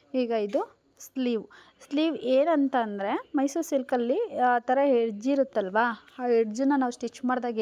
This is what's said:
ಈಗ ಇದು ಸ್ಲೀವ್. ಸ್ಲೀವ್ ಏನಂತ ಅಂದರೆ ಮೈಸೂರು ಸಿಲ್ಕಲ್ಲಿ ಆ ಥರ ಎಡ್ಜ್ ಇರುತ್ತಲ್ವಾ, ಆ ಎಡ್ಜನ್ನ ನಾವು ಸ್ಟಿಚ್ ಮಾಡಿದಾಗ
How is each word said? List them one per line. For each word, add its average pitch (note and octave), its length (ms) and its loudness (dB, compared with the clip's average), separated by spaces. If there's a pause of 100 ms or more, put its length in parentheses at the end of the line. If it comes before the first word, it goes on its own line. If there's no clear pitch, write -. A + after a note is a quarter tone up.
(140)
ಈಗ B3 160 0 (160)
ಇದು C4 160 0 (440)
ಸ್ಲೀವ್. B3 380 -2 (420)
ಸ್ಲೀವ್ D4+ 300 0 (200)
ಏನಂತ C#4+ 380 2 (140)
ಅಂದರೆ G3+ 240 -4 (240)
ಮೈಸೂರು C#4 340 0
ಸಿಲ್ಕಲ್ಲಿ B3+ 480 0 (320)
ಆ B3 80 2 (100)
ಥರ C4 100 2 (240)
ಎಡ್ಜ್ A3+ 320 -4
ಇರುತ್ತಲ್ವಾ, A3 520 0 (320)
ಆ B3+ 80 -6 (140)
ಎಡ್ಜನ್ನ A3+ 320 0 (100)
ನಾವು B3 160 0
ಸ್ಟಿಚ್ - 220 -10 (100)
ಮಾಡಿದಾಗ B3 320 -2